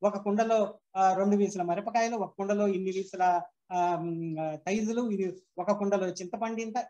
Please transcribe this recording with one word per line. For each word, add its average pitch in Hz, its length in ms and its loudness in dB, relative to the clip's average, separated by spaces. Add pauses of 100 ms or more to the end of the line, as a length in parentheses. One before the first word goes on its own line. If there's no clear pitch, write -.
ఒక 202 140 0
కుండలో, 214 600 0 (160)
ఆ, 190 180 4
రెండు 202 220 4
వీసుల 190 260 0
మిరపకాయలు, 220 540 0
ఒక 202 220 -6
కుండలో 202 300 2
ఇన్ని 190 240 0
వీసుల, 180 500 0 (300)
ఆ, 175 240 2
మ్, 165 440 -4
ఆ, 156 160 -4
తైజులు, 220 540 -2
ఇది 190 320 -2 (160)
ఒక 175 140 0
కుండలో 202 360 2
చింతపండు 220 540 -6
ఇంత. 226 140 -8 (140)